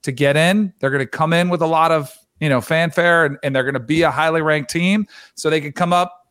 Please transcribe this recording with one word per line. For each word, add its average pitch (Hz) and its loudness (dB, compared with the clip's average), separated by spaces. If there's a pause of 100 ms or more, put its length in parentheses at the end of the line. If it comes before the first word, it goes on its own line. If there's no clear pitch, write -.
to 139 -6
get 139 2
in. 190 2
They're 135 -2
gonna 139 -2
come 160 -2
in 175 2
with 175 -2
a 165 0
lot 160 2
of, 151 -2 (220)
you 156 -2
know, 127 2
fanfare, 165 2
and, 139 -4
and 139 -2
they're 131 0
gonna 135 -4
be 156 0
a 156 2
highly 160 0
ranked 156 -2
team. 190 0 (300)
So - -4
they 156 0
could 143 -10
come 175 0
up 180 -2